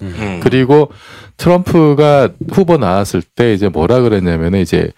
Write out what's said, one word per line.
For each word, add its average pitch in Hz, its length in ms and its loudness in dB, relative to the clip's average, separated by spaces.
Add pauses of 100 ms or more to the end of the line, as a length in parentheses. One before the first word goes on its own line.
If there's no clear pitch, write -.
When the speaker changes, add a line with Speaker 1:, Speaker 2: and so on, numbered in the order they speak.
Speaker 1:
음. 92 160 -12
Speaker 2:
음. 95 260 -8
Speaker 3:
그리고 131 480 2 (460)
트럼프가 151 920 2 (220)
후보 170 260 2
나왔을 95 440 -2
때 120 320 -2
이제 98 160 0
뭐라 87 320 0
그랬냐면은 90 580 0
이제 85 380 -2